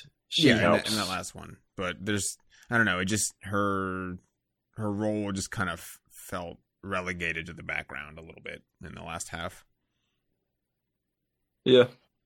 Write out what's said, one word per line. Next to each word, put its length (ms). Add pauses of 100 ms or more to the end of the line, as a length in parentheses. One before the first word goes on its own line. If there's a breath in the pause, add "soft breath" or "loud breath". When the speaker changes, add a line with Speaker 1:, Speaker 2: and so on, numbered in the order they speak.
(300)
Speaker 1:
She 180
Speaker 2:
Yeah, 60
in 60
that, 40
Speaker 1:
helps. 280
Speaker 2:
in 60
that 120
last 240
one. 240 (180)
But 300
there's, 320 (320 soft breath)
I 80
don't 80
know, 140
it 60
just, 360
her, 800 (580)
her 140
role 400
just 180
kind 220
of 260 (140)
felt 460 (260)
relegated 640
to 60
the 100
background 560
a 20
little 220
bit 180 (240)
in 80
the 80
last 280
half. 360 (2000)
Speaker 1:
Yeah. 220 (400)